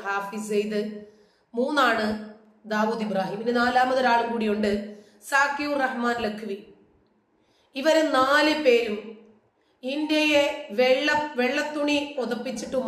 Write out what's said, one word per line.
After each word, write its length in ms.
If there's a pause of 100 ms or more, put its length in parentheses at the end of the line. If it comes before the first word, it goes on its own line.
ഹാഫിസ് 480
സെയ്ദ്, 320 (720)
മൂന്നാണ് 520 (680)
ദാവൂദ് 320
ഇബ്രാഹിം. 380
ഇനി 160
നാലാമതൊരാളും 720
കൂടിയുണ്ട്, 380 (600)
സാക്കിയൂർ 460 (100)
റഹ്മാൻ 420
ലഖ്വി. 300 (1200)
ഇവര് 240 (140)
നാല് 360 (140)
പേരും 340 (800)
ഇന്ത്യയെ 640 (360)
വെള്ള, 280 (300)
വെള്ളത്തുണി 580 (180)
പുതപ്പിച്ചിട്ടു 720